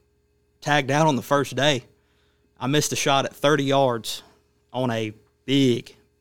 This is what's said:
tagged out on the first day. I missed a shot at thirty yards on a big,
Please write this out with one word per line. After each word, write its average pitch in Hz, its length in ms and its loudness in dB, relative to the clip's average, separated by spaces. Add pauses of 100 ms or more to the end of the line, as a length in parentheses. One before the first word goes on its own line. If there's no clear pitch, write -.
(600)
tagged 147 300 -2
out 151 160 2
on 147 100 2
the 113 60 -2
first 143 340 0
day. 135 280 0 (760)
I 123 60 -6
missed 147 260 0
a 123 40 -4
shot 139 280 0
at - 100 -8
thirty 143 300 0
yards 135 580 -2 (500)
on 123 180 -2
a 110 220 -4 (340)
big, 131 500 0 (240)